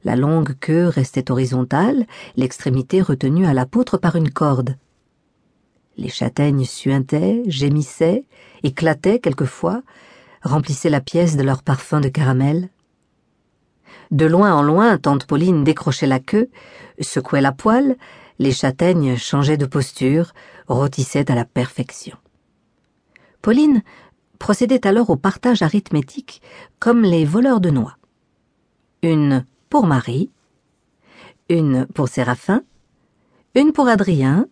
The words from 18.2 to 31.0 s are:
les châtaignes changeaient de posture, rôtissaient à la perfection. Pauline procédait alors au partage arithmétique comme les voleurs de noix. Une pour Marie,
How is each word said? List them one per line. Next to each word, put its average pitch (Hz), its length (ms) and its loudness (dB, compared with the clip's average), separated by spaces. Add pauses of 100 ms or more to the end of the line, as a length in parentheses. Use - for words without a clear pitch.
les 135 140 0
châtaignes 139 680 0
changeaient 143 400 0
de 143 80 -2
posture, 139 680 -2 (340)
rôtissaient 139 640 -2
à 123 40 2
la 117 100 -2
perfection. - 720 -8 (1300)
Pauline 262 400 2 (560)
procédait 247 480 0
alors 208 240 2
au 165 60 2
partage 196 480 0
arithmétique 156 800 -4 (340)
comme 233 240 2
les 170 240 4
voleurs 226 360 2
de 175 100 2
noix. 123 260 -2 (1040)
Une 147 440 2 (260)
pour 269 160 2
Marie, 135 420 -2 (1200)